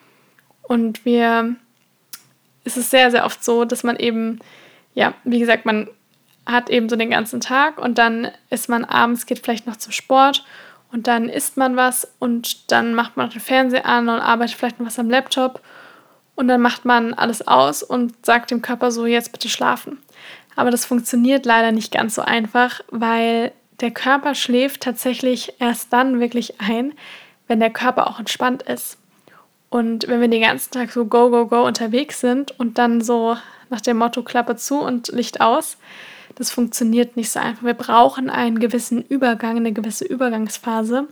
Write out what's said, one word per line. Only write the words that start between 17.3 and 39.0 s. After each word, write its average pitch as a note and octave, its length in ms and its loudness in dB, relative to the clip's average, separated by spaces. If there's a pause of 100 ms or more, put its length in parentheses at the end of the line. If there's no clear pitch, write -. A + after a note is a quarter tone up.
aus C4+ 360 4
und A#3+ 440 -4
sagt A#3 240 2
dem A#3+ 100 -2
Körper B3 300 -2
so, A#3 160 -4
„Jetzt A#3 260 0
bitte - 160 -10
schlafen.“ - 500 -2 (580)
Aber A#3+ 140 2
das A#3+ 160 0
funktioniert B3 580 2
leider A3+ 280 4
nicht A3 200 -2
ganz A3 220 0
so - 80 -2
einfach, A#3+ 640 0
weil A#3 640 0 (280)
der A#3+ 100 -2
Körper C#4 440 0
schläft C4 480 0
tatsächlich B3 760 -4
erst A#3+ 340 -2
dann B3+ 280 2
wirklich A#3+ 400 -4
ein, A#3 320 -2 (560)
wenn A3+ 120 2
der A3+ 100 4
Körper - 380 0
auch - 120 -12
entspannt B3+ 420 -4
ist. - 360 -10 (760)
Und A3+ 320 -2
wenn A#3+ 140 2
wir A#3+ 80 4
den A3+ 140 2
ganzen A#3+ 280 2
Tag B3 220 -6
so A#3+ 120 0
go, A#3+ 260 6
go, A#3 180 2
go A#3+ 180 2
unterwegs A#3+ 540 -2
sind B3+ 400 -2
und A#3 180 -4
dann A#3 220 4
so A3+ 360 0 (340)
nach A#3 100 -6
dem A#3+ 160 0
Motto A#3 260 0
Klappe A#3+ 320 -2
zu C#4 240 -4
und B3+ 300 -4
Licht - 320 -4
aus, A#3+ 380 2 (580)
das - 160 -6
funktioniert A#3+ 640 0
nicht A3+ 120 -4
so - 120 -4
einfach. A#3 240 -4
Wir A#3+ 100 0
brauchen B3 560 4
einen A#3 300 0
gewissen A#3+ 420 0